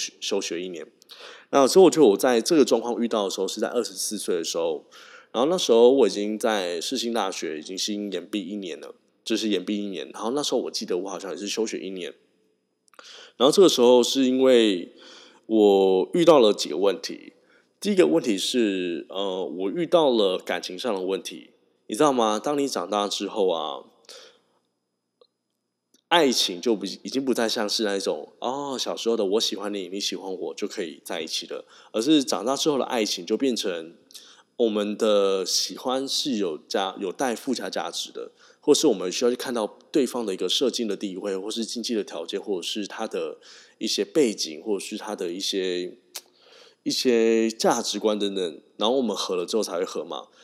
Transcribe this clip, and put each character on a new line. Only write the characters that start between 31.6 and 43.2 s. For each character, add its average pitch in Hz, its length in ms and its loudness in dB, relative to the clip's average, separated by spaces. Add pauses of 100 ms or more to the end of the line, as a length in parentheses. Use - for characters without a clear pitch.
而 110 100 -4
是 147 220 4
长 98 240 -4
大 135 100 0
之 156 140 0
后 139 80 0
的 117 60 -2
爱 117 200 -2
情 95 220 -6
就 110 100 0
变 127 200 0
成 85 380 -6 (600)
我 117 120 2
们 104 280 -2
的 98 480 2
喜 - 320 -2
欢 135 300 -4
是 131 300 -2
有 87 200 -2
加-， 95 440 -4
有 92 120 -6
带 - 220 -4
附 - 180 -6
加 107 160 -6
价 87 220 -6
值 - 220 -10
的， - 180 -12 (300)
或 147 120 4
是 156 140 4
我 120 80 4
们 92 160 -4
需 123 140 -2
要 123 60 2
去 123 60 -2
看 131 160 -8
到 110 240 -4 (140)
对 139 160 2
方 120 180 -6
的 98 80 -4
一 95 40 -6
个 92 120 -2
社 123 220 0
经 117 160 -4
的 98 100 -4
地 95 200 -8
位， 95 200 -6
或 98 140 -10
是 110 140 -6
经 113 180 -8
济 117 120 -6
的 98 100 -2
条 85 200 -10
件， 92 160 -8
或 101 160 -6
者 85 60 -6
是 98 240 -6
他 110 220 -8
的 78 300 -8 (400)